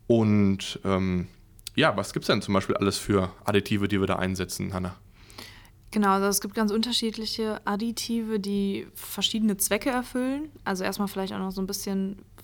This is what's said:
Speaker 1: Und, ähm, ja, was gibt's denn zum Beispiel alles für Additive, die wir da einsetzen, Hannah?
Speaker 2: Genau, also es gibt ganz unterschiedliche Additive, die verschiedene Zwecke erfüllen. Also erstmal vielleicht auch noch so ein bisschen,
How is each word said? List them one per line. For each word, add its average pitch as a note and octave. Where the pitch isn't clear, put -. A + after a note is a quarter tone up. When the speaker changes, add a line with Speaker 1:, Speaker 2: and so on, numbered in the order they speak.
Speaker 1:
Und, G#2
ähm, F#2
ja, C3
was G2+
gibt's -
denn A#2
zum G#2
Beispiel -
alles G2
für F#2+
Additive, G2+
die G2
wir F#2+
da F#2+
einsetzen, F#2
Hannah? F#2
Speaker 2:
Genau, G#3
also G3
es G3
gibt G3+
ganz G#3+
unterschiedliche A3
Additive, A3
die G3
verschiedene G#3+
Zwecke G#3
erfüllen. B3+
Also F#3
erstmal F#3+
vielleicht G3
auch G3+
noch F#3+
so F#3+
ein F#3+
bisschen, G3